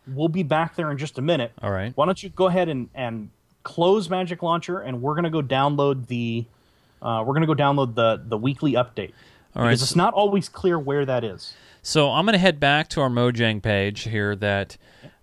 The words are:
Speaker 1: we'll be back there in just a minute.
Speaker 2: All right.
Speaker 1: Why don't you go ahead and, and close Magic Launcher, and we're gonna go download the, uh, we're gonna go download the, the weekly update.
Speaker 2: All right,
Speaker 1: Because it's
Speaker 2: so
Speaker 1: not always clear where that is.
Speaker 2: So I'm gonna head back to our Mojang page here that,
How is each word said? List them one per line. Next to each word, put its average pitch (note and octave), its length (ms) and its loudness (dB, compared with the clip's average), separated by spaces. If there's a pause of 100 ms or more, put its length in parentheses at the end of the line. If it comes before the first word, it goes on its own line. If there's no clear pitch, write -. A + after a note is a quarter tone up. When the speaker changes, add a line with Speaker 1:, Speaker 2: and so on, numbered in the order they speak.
Speaker 1:
we'll C3+ 220 -2
be F3 140 -2
back D#3 320 0
there D#3+ 160 -4
in C#3+ 60 -6
just D3 220 -10
a - 20 -6
minute. C#3 300 0 (100)
Speaker 2:
All G2+ 100 -4
right. G2 240 -4
Speaker 1:
Why C#3 100 4
don't F#3 160 -2
you G3 80 -14
go F#3 180 0
ahead F3+ 220 2
and, B2+ 260 -4
and A2+ 340 -8 (340)
close F#3 460 2
Magic F3+ 320 -4
Launcher, E3+ 380 -2
and B2+ 220 -6
we're C#3 140 -2
gonna E3+ 140 0
go D#3 140 0
download C#3 640 2
the, A#2 380 -2 (560)
uh, A2+ 240 -2
we're C#3 80 -2
gonna D#3+ 140 2
go D#3 60 2
download C#3 420 2
the, A2+ 300 2
the A2+ 120 -2
weekly C3+ 360 -2
update. A#2 380 -2 (440)
Speaker 2:
All B2 80 0
right, A#2+ 60 4
Speaker 1:
Because A#2 140 2
it's C3+ 80 -2
Speaker 2:
so - 60 0
Speaker 1:
not F3 160 4
always G3+ 360 2
clear F3 300 0
where C#3 260 -2
that B2+ 180 -2
is. F#2 300 -10 (300)
Speaker 2:
So C#3+ 260 2
I'm D3 160 0
gonna G#3+ 140 4
head F3 200 2
back D3 300 2
to - 120 -2
our C3 80 2
Mojang A#2+ 520 2
page G#2 420 0
here G#2 340 -2
that, G2 400 -2 (460)